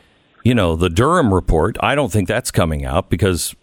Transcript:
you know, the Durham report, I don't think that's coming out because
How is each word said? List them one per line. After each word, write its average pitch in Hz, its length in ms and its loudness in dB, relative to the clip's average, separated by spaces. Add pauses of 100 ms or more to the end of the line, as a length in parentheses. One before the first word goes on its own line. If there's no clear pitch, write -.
(440)
you 117 120 2
know, 87 200 0
the 87 140 2
Durham 123 440 2
report, 85 480 0
I 110 140 0
don't 143 160 -2
think 101 160 0
that's 110 240 -4
coming 80 320 -2
out 69 260 -2
because 92 540 -2